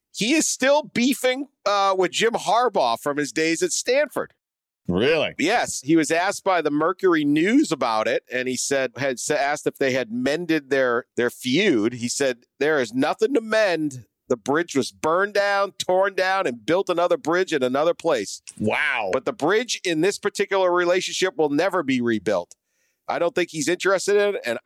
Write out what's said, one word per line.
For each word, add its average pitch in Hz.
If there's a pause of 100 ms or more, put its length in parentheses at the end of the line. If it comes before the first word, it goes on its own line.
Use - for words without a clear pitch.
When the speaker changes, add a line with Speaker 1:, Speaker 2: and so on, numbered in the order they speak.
(160)
Speaker 1:
He 226
is 311
still 285
beefing, 254 (180)
uh, 196
with 180
Jim 220
Harbaugh 180
from 143
his 139
days 160
at 175
Stanford. 254 (540)
Speaker 2:
Really? 113
Speaker 1:
Yes. 160
He 147
was 156
asked 180
by 180
the 147
Mercury 160
News 165
about 117
it, 139
and 127
he 127
said, 135
had 131
sa-, -
asked 143
if -
they 135
had 123
mended 147
their, 127 (100)
their 120
feud. 127
He 120
said, 127 (160)
"There 147
is 113
nothing 175
to 226
mend. 170 (240)
The 127
bridge 147
was 127
burned 175
down, 202
torn 190
down, 185
and 120
built 165
another 175
bridge 170
in 139
another 143
place. 131 (160)
Speaker 2:
Wow. 120
Speaker 1:
But 127
the 139
bridge 202
in 165
this 196
particular 196
relationship 180
will 151
never 175
be 131
rebuilt." 107 (540)
I 123
don't 170
think 180
he's 147
interested 185
in 202
it, -
and 117